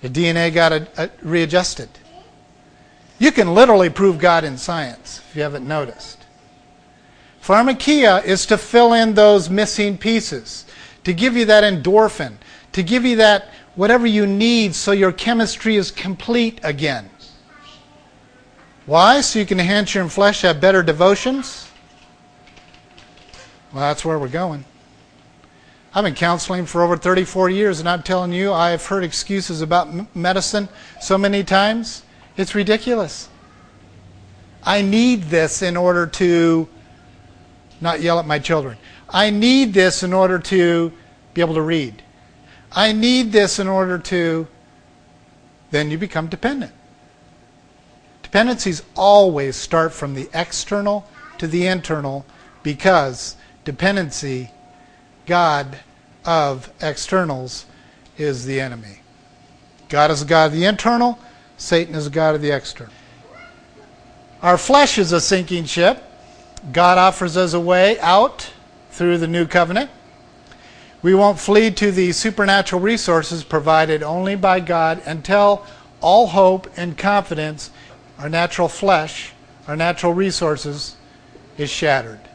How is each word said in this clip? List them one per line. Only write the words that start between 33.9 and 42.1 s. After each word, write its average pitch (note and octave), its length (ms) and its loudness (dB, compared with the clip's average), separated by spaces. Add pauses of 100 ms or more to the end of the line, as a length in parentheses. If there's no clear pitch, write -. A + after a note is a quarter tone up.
I G3+ 180 2
need A3 420 2
this D#3+ 380 0
in F3 160 -4
order F3+ 300 2
to E3+ 600 2 (1120)
not D#3+ 220 -4
yell E3+ 160 0
at E3 80 -4
my D3 140 -2
children. C3+ 380 -4 (300)
I G#3 220 0
need A#3 440 2
this F#3 280 2
in F3+ 120 -4
order F#3 260 2
to E3+ 520 0 (440)
be E3+ 60 -2
able E3 140 -2
to D#3+ 60 0
read. D3+ 400 -4 (720)